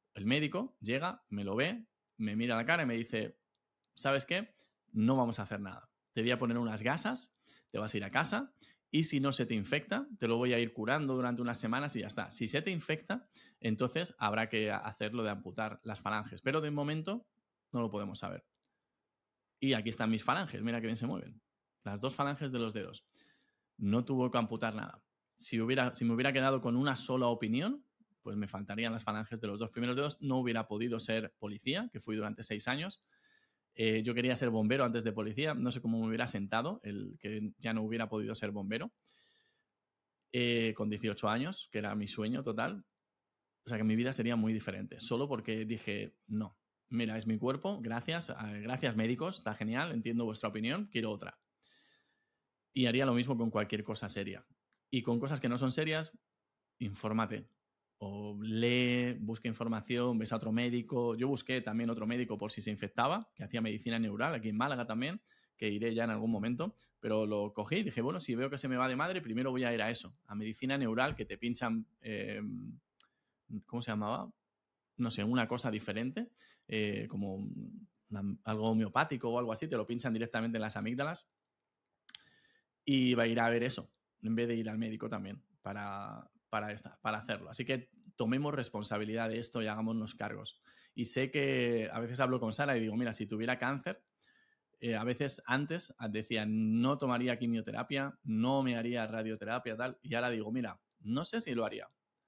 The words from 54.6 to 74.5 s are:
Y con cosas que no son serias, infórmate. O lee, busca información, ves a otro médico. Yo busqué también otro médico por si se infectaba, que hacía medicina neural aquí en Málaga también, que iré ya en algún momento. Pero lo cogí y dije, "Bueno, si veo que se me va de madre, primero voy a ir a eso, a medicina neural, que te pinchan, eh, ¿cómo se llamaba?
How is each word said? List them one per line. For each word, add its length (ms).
Y 100
con 180
cosas 220
que 80
no 80
son 160
serias, 400
infórmate. 680
O 380
lee, 800
busca 280
información, 720
ves 140
a 40
otro 160
médico. 600
Yo 140
busqué 340
también 260
otro 160
médico 320
por 140
si 100
se 100
infectaba, 640
que 100
hacía 160
medicina 380
neural 360
aquí 140
en 80
Málaga 300
también, 360
que 140
iré 240
ya 100
en 60
algún 200
momento. 460
Pero 280
lo 280
cogí 220
y 80
dije, 180
"Bueno, 160
si 160
veo 160
que 80
se 100
me 80
va 120
de 80
madre, 260
primero 280
voy 140
a 80
ir 80
a 80
eso, 380
a 80
medicina 420
neural, 380
que 100
te 140
pinchan, 480
eh, 420
¿cómo 140
se 120
llamaba? 380